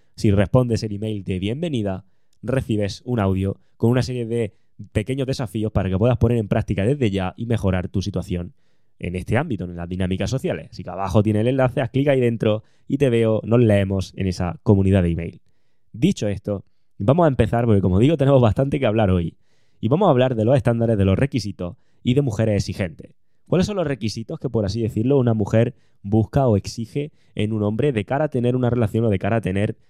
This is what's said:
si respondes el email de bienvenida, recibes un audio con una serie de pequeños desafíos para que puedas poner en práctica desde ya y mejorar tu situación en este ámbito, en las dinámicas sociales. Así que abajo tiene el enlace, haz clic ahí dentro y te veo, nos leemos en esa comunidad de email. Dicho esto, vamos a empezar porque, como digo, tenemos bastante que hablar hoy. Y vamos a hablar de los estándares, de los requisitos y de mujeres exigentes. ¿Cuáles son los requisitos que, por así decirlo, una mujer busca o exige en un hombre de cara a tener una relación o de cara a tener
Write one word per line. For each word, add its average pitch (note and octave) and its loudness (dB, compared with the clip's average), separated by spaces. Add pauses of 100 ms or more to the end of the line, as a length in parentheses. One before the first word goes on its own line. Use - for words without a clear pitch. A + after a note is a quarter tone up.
(140)
si A2 0
respondes A2 2
el G#2 -6
email G#2 -8
de F#2 -4
bienvenida, A2 -4 (360)
recibes G#2+ -2
un B2 -2
audio F#2+ 0 (180)
con A#2 2
una B2 2
serie B2 -6
de A2+ -4 (380)
pequeños B2+ -2
desafíos A2+ -4
para F#2 0
que F#2 0
puedas A#2 2
poner A#2 4
en G#2+ -2
práctica G2+ -2
desde B2+ 0
ya F#2 -4
y A#2 -8
mejorar G2 0
tu G2+ -4
situación F2+ -6 (460)
en F2 -6
este G#2+ -4
ámbito, A#2+ -4
en F2 -10
las E2+ -10
dinámicas F#2 -2
sociales. B2+ -6
Así - -14
que F#2 -14
abajo F#2+ 0
tiene G#2 0
el A2+ 2
enlace, C3 0
haz B2+ -4
clic C#3 0
ahí C3+ 4
dentro A2 0 (240)
y C#3+ -2
te C#3 2
veo, A2+ 2
nos A2 2
leemos G2 2
en F#2+ -2
esa F2+ -6
comunidad G2 4
de E2+ 0
email. E2+ -8 (500)
Dicho A#2 0
esto, G2+ -6 (320)
vamos C#3+ 2
a D#3 6
empezar A#2+ 0
porque, G#2+ 4
como F#2 2
digo, D3 4
tenemos C3+ 4
bastante C3 2
que C3 0
hablar G#2+ 2
hoy. F2 -2 (420)
Y A2 -4
vamos F3+ 2
a - 6
hablar B2+ 2
de G#2+ 0
los C3+ 4
estándares, A#2 0
de G2 2
los F#2+ 4
requisitos G#2 -4 (260)
y B2 0
de C#3+ 2
mujeres A2 0
exigentes. F#2 -6 (320)
¿Cuáles E3+ 0
son G#3 -4
los E3+ -2
requisitos A#2 -6
que, C#3+ -6
por A2+ -2
así A2 -4
decirlo, A#2 0
una B2 2
mujer A2 0 (280)
busca A2 2
o G#2 4
exige A#2+ -6 (220)
en G#2+ -4
un A2 -2
hombre A2 0
de G#2+ -2
cara C#3 -2
a D3+ -2
tener B2 0
una B2 0
relación A2+ 0
o A2+ 2
de F#2+ 2
cara G2 -2
a A2+ 0
tener G2 -2 (140)